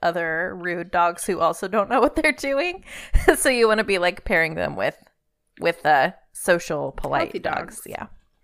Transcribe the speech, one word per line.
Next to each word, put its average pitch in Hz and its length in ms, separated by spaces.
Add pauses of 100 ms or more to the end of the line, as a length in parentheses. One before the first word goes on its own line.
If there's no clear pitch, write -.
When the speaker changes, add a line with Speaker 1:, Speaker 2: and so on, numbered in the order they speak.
Speaker 1:
other 170 560
rude 175 320
dogs 170 360
who 185 120
also 165 300
don't 202 220
know 247 100
what 285 160
they're 311 160
doing. 311 520 (260)
<laughs> - 260
So 294 120
you 240 200
wanna 214 160
be, 196 140
like, 180 260
pairing 165 300
them 156 200
with, 104 220 (640)
with, 165 260
uh, 151 260 (200)
social, 151 600
polite 139 360
Speaker 2:
Healthy - 120
Speaker 1:
dogs. - 360
Speaker 2:
dogs. - 100
Speaker 1:
Yeah. - 200 (380)